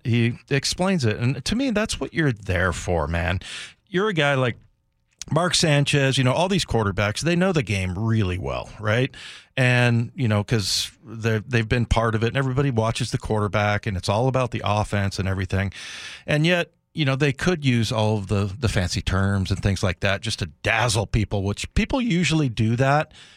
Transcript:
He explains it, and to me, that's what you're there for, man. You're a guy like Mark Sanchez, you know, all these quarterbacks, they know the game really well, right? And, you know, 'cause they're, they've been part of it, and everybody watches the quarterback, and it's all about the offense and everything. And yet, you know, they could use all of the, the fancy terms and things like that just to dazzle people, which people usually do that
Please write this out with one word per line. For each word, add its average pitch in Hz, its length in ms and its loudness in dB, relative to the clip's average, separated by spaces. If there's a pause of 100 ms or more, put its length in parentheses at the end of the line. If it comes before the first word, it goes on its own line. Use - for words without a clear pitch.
He 117 300 2 (160)
explains 170 560 0
it, 107 140 0
and 127 260 -2
to - 100 -4
me, 269 140 -2
that's 214 320 -2
what - 120 -8
you're 147 200 0
there 92 400 0
for, 82 340 -2
man. 85 320 -2 (480)
You're 196 220 -2
a 208 40 -2
guy 143 220 2
like 127 220 0 (760)
Mark 165 240 2
Sanchez, 143 640 2
you 135 60 4
know, 127 100 4
all - 160 2
these 101 160 0
quarterbacks, 104 560 0
they 170 140 0
know 185 180 2
the 151 100 2
game 95 340 -2
really 107 400 0
well, 64 320 -6 (100)
right? 110 340 0 (420)
And, 123 600 2
you 131 120 0
know, 104 160 2
'cause - 480 -2 (120)
they're, 110 360 -2
they've 113 280 -2
been 120 180 2
part 113 300 2
of 110 80 0
it, 113 40 4
and 120 100 -4
everybody 135 340 0
watches 113 400 -2
the 127 60 0
quarterback, 104 680 0
and 98 100 -4
it's 87 120 -8
all 110 180 2
about 127 240 0
the 113 120 -6
offense 101 560 0
and 95 80 -2
everything. 95 460 -2 (520)
And 151 200 2
yet, 170 260 2 (220)
you 160 120 0
know, 135 100 2
they 139 180 2
could 175 320 0
use 117 260 2
all 110 260 2
of 98 100 -6
the, 101 180 2 (140)
the 113 100 2
fancy 90 320 0
terms 98 500 0
and 92 100 -2
things 98 220 0
like 92 160 -2
that 101 220 -2
just - 180 -6
to 95 80 -4 (160)
dazzle 110 420 2
people, 101 380 0
which - 320 -4
people 254 260 2
usually 160 480 2
do 113 260 0
that 139 360 2 (260)